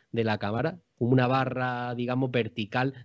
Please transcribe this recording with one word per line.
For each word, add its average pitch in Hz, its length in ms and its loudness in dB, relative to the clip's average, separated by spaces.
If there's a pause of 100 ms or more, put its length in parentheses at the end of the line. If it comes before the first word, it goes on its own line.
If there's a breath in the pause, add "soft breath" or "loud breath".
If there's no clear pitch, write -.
(100)
de 117 140 0
la 107 140 0
cámara, 117 420 -4 (160)
como 117 160 0
una 127 140 6
barra, 123 680 -2
digamos, 123 360 -2
vertical 123 640 -2 (100)